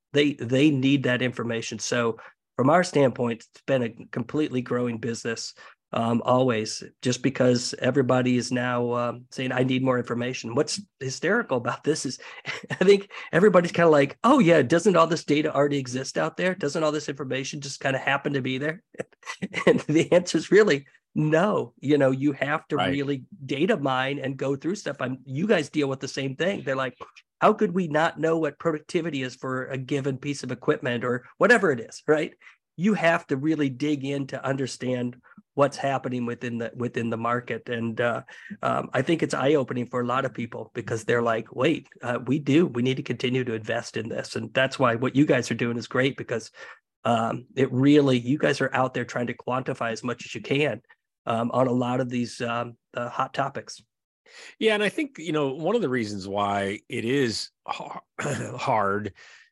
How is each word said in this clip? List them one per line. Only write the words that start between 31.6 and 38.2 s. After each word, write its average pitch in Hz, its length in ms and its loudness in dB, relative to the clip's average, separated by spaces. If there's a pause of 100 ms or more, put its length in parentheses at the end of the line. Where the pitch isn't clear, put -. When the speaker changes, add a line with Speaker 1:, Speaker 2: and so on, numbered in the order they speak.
Speaker 1:
it 117 100 -2
is," - 260 -16
right? 151 260 2 (440)
You 202 160 2
have 170 340 2
to 143 80 0
really 147 340 0
dig 135 360 -2
in 139 220 -4
to 135 180 -10
understand 127 720 -4 (380)
what's 139 200 2
happening 127 500 -4
within 120 320 -6
the, 113 160 -6
within 120 360 -4
the 113 80 -4
market. 117 500 -4
And, 117 320 -4
uh, 120 220 0 (420)